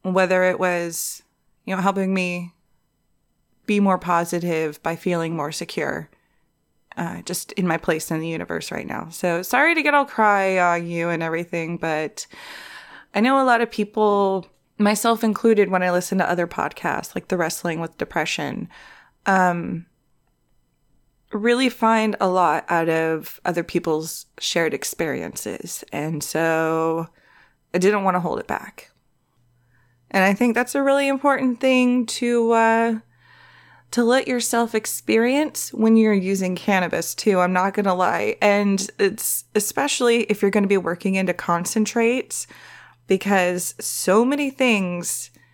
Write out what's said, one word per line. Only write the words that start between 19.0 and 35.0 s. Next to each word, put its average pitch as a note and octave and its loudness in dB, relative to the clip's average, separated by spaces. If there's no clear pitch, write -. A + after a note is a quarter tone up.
um, F3 0
really A#3+ 2
find A3 2
a F#3+ 2
lot F3 2
out E3 2
of D#3+ -2
other E3+ -2
people's D#3+ -4
shared E3 -2
experiences. - -8
And D3+ -6
so E3 0
I F3 0
didn't G3 2
want F#3 2
to F3+ 0
hold E3+ -4
it - -10
back. - -10
And F#3+ 2
I G3 4
think A#3 2
that's B3 -2
a C#4 2
really C#4 4
important C4+ 0
thing B3+ 4
to, A#3 0
uh, A3+ 2
to A#3+ 2
let B3+ 4
yourself A#3 0
experience A#3 0